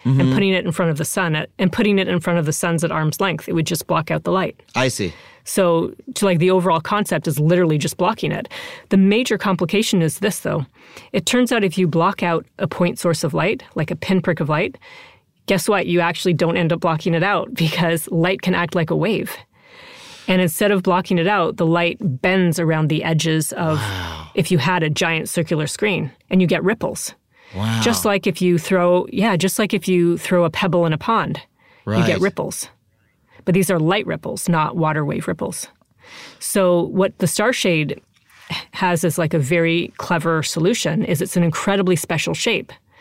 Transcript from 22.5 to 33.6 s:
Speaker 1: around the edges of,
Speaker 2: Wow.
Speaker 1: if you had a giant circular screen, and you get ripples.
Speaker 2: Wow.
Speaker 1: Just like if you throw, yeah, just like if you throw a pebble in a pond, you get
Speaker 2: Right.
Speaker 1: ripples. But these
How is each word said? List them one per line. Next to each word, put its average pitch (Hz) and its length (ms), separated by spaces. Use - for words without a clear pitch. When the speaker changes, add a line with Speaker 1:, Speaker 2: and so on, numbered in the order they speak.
Speaker 1:
around 160 280
the 156 140
edges 160 520
of, 156 240
Speaker 2:
Wow. 87 560
Speaker 1:
if - 160
you 180 80
had 170 240
a 156 80
giant 160 400
circular 156 360
screen, 160 460
and 185 140
you 180 40
get 165 160
ripples. - 520
Speaker 2:
Wow. 113 260
Speaker 1:
Just 233 220
like 202 220
if - 160
you 175 160
throw, 180 520
yeah, 196 280
just 190 200
like 208 140
if 196 160
you 170 300
throw 175 260
a 160 60
pebble 175 340
in 165 80
a 151 60
pond, 185 420
you 104 80
get 113 140
Speaker 2:
Right. - 120
Speaker 1:
ripples. - 480
But 180 80
these 190 160